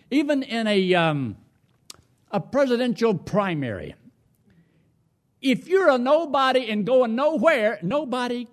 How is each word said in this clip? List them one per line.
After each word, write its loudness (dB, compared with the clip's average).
even 0
in -4
a, 2
um, 0
a -2
presidential 0
primary, -4
if 0
you're 4
a 4
nobody 0
and -2
going 2
nowhere, 2
nobody -4